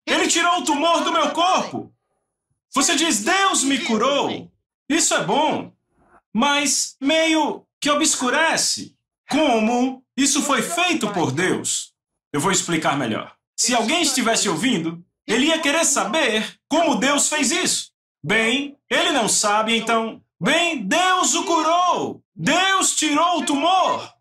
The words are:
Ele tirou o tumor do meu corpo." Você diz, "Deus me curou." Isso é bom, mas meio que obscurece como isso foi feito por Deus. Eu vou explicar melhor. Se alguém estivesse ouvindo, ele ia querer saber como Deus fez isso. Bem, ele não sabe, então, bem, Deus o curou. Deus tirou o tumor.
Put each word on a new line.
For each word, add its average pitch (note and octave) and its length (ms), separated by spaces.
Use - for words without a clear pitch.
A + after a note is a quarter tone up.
Ele D#4 220
tirou F4 320
o B3+ 40
tumor D#4 400
do E4+ 80
meu D4+ 200
corpo." D#4 640
Você C#4+ 220
diz, C#4 280
"Deus F#4 400
me C4+ 160
curou." A3 720
Isso D#4+ 240
é A#3+ 100
bom, A#3+ 500
mas C#4+ 680
meio D#4+ 640
que - 80
obscurece C#4+ 1040
como B3 760
isso C#4 280
foi C4 180
feito D#4 500
por D#3+ 200
Deus. D#3 640
Eu D3 80
vou F#3 120
explicar D#3+ 460
melhor. A2+ 380
Se - 160
alguém A#3+ 280
estivesse A3 480
ouvindo, E3+ 540
ele B3 220
ia D#4+ 120
querer D#4+ 260
saber A3 760
como D#4 260
Deus C#4 340
fez C#4+ 220
isso. - 400
Bem, A3+ 540
ele E4+ 220
não A#3+ 180
sabe, G#3+ 460
então, A3+ 460
bem, D4+ 460
Deus F4+ 480
o E4+ 120
curou. D#4+ 800
Deus F4+ 600
tirou D#4 440
o - 60
tumor. E4 760